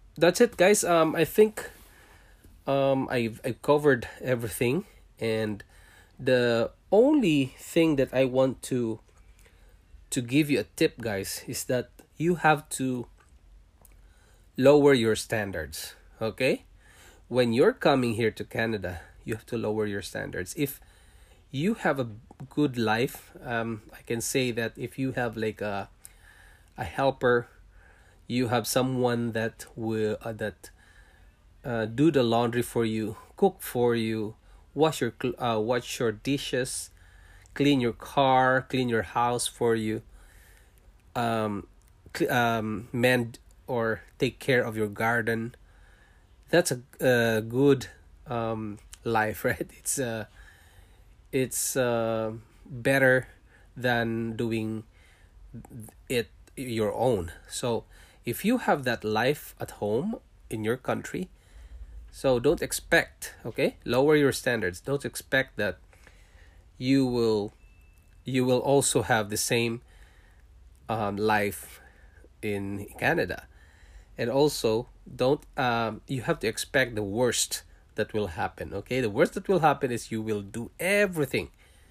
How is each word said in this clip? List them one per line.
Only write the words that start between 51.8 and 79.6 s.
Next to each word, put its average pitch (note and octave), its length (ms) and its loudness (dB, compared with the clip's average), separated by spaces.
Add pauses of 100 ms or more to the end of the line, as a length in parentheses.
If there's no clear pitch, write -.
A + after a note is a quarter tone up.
better C3 640 2 (500)
than A#2 600 -2
doing A2 480 -4 (1200)
it A#2+ 220 -2 (260)
your A2 380 -2
own. G#2+ 380 0 (160)
So A#2 360 -4 (400)
if A#2+ 200 -6
you A#3+ 140 2
have D#3 260 0
that A#2+ 180 -2
life A2+ 580 -2
at - 120 -10
home B2+ 440 -2 (320)
in A2 140 -6
your A2+ 140 -2
country, A#2+ 520 -6 (840)
so B2+ 280 2
don't C#3+ 200 2
expect, - 760 -2 (120)
okay? C#3 380 -2
Lower C#3 320 4
your C#3 160 4
standards. G#2 480 -4
Don't C#3 240 -6
expect - 520 -4
that G#2 220 -4 (1000)
you C3 300 2
will, A2+ 460 0 (720)
you B2+ 200 0
will B2+ 140 4
also C3+ 440 4
have A2 280 0
the A2 60 -2
same, A#2 440 -2 (1080)
um, G#2+ 280 -4
life G#2 640 -2 (640)
in G2+ 460 -6 (100)
Canada. - 480 -2 (720)
And A#2+ 100 -4
also, B2+ 600 0 (180)
don't, C3 340 0 (160)
um, A#2 520 -2
you C3 140 -6
have D#3 180 -2
to G#2+ 80 -2
expect A#2+ 480 -2
the G#2+ 60 -2
worst A2 600 -2 (320)
that - 180 -4
will G#2 160 -2
happen, F2 460 -8
okay? B2 260 -4
The A2+ 100 -2
worst C#3 240 2
that G3+ 120 -8
will F#3 140 2